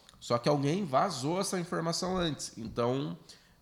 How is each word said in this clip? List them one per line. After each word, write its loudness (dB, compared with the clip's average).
Só 0
que 0
alguém 2
vazou 2
essa 0
informação -2
antes. -2
Então, -2